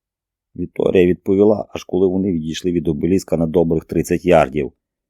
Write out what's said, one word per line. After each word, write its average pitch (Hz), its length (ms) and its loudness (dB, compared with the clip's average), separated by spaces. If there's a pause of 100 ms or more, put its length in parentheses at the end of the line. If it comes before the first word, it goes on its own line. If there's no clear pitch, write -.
(560)
Вікторія 90 500 0
відповіла, 98 600 2
аж - 160 -12
коли 92 220 0
вони 95 260 -2
відійшли 80 400 -6
від 85 160 -2
обеліска 82 480 -2
на 80 100 0
добрих 82 380 0
тридцять 85 400 -4
ярдів. 71 480 2 (380)